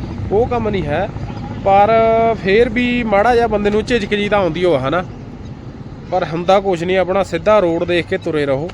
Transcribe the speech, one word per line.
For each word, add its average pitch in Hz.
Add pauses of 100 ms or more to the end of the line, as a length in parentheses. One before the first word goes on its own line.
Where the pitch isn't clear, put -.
(320)
ਉਹ 214
ਕੰਮ 233
ਨਹੀਂ 196
ਹੈ। 151 (580)
ਪਰ 202 (520)
ਫੇਰ 214
ਵੀ 247
ਮਾੜਾ 220
ਜਿਹਾ 233
ਬੰਦੇ 208
ਨੂੰ 208
ਝਿਜਕ 220
ਜੀ 208
ਤਾਂ 208
ਆਉਂਦੀ 175
ਓ 170
ਆ 135
ਹਨਾ, 147 (1080)
ਪਰ 180
ਹੁੰਦਾ 175
ਕੁਛ 185
ਨਹੀਂ। 185
ਆਪਣਾ 185
ਸਿੱਧਾ 180
ਰੋਡ 170
ਦੇਖ 175
ਕੇ 190
ਤੁਰੇ 151
ਰਹੋ, 139